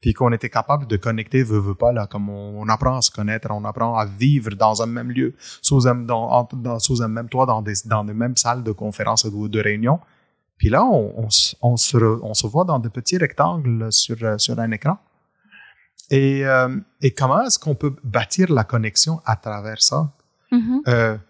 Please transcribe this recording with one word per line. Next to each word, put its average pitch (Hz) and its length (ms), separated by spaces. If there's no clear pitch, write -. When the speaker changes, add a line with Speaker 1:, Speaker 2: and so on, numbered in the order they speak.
Speaker 1:
puis 123 120
qu'on 123 180
était 113 180
capable 143 360
de 110 100
connecter, 113 480
veut, 107 160
veut 101 160
pas, 120 160
là, 110 140
comme 101 220
on, 101 320
on 107 80
apprend 127 300
à 120 40
se - 80
connaître, 107 400
on 104 140
apprend 113 320
à 107 80
vivre 110 500
dans 110 280
un 113 40
même 120 260
lieu, 127 220
sous 131 240
un, 123 80
dans, 117 360
en, 123 220
dans, 120 260
sous 117 240
un 113 60
même 113 200
toit, 131 180
dans 110 160
des, 104 120
dans 107 160
les 104 120
mêmes 120 220
salles 120 280
de 113 80
conférences 107 520
ou 107 240
de 107 120
réunions. 110 400
Puis - 100
là, 143 160
on, 147 320
on 113 120
s-, - 340
on 120 140
se - 200
re-, 113 260
on 110 120
se - 120
voit 135 180
dans 160 160
des 113 100
petits 127 260
rectangles 143 760
sur, - 300
euh, 107 160
sur 117 200
un 113 140
écran. 151 260
Et, 139 360
euh, 131 300
et 135 120
comment 135 300
est-ce 254 160
qu'on 151 160
peut 139 200
bâtir 143 480
la 117 120
connexion 123 600
à 110 120
travers 107 440
ça ? 143 320
Speaker 2:
Mhm. 247 380
Speaker 1:
Euh, 117 280